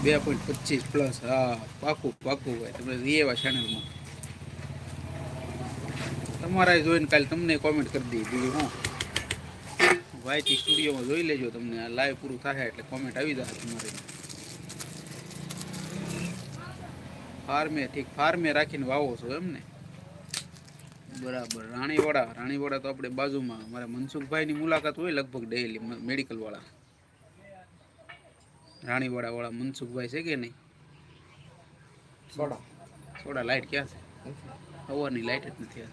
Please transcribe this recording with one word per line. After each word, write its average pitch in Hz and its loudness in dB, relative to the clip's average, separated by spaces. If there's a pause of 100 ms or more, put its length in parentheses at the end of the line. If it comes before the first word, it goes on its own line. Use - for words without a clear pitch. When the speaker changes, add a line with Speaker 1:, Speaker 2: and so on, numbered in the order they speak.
Speaker 1:
બે 147 8
પોઇન્ટ 143 2
પચીસ 139 2
પ્લસ, 135 2
હા, 123 4 (140)
પાકું, 143 0
પાકું 131 -2
ભાઈ, 113 -8
તમે 123 -4
એ 135 4
એવા 135 6
ચેનલમાં. 123 0 (2500)
તમારા 180 8
જોઈને 160 8
કાલે 147 8
તમને 160 4
કોમેન્ટ 147 4
કરી 139 0
દઈએ, 120 0
બીજું 127 0
હું. 139 0 (1500)
વાયટી 139 2
સ્ટુડિયોમાં 147 4
જોઈ 151 2
લેજો, 135 2
તમને 117 -4
આ - -8
લાઈવ 131 2
પૂરું 135 -8
થાય 135 0
એટલે 113 -6
કોમેન્ટ 131 -4
આવી 147 2
જશે 127 -4
તમારી. 113 -6 (3500)
ફાર્મે, 147 2
ઠીક, 139 -4 (100)
ફાર્મે 170 6
રાખીને 147 2
વાવો 135 2
છો 120 -4
એમ 180 -4
ને? 139 -6 (1600)
બરાબર. 120 -2
રાણીવાડા, 143 4
રાણીવાડા 135 -2
તો 135 -2
આપણે 135 -4
બાજુમાં, 127 -2
અમારા 117 -8
મનસુખભાઈની 139 -2
મુલાકાત 151 2
હોય 170 -2
લગભગ 131 -2
ડેલી, 117 -2
મ-, 113 -8
મેડિકલવાળા. 113 -4 (2250)
રાણીવાડાવાળા 120 -2
મનસુખભાઈ 123 -4
છે 143 -4
કે 165 0
નહીં? 120 -4 (1800)
Speaker 2:
સોડા. 143 -2 (640)
Speaker 1:
સોડા 139 -4
લાઇટ 123 0
ક્યાં 139 0
છે? - -16
Speaker 2:
નથી. - -14 (380)
Speaker 1:
હવાની 139 -2
લાઇટ 131 -2
જ 139 -12
નથી 117 -12
આ. 113 -12